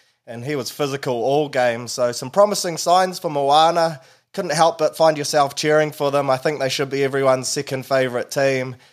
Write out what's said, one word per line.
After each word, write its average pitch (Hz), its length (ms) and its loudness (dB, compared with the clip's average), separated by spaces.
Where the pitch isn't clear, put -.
and 117 160 -12
he 147 140 -6
was 123 140 -6
physical 139 460 -4
all 139 340 0
game. 123 360 0
So 123 260 -2
some 127 180 -10
promising 190 480 2
signs 180 400 2
for 175 120 -6
Moana. 156 720 2
Couldn't 180 200 -6
help 165 240 2
but 156 220 0
find 160 180 4
yourself 143 400 0
cheering 151 360 2
for 143 180 -2
them. 139 180 0
I 131 80 2
think 147 240 -2
they 135 80 -2
should 135 220 -4
be 139 120 -2
everyone's 131 460 2
second 139 380 -6
favourite 127 440 0
team. 131 460 -2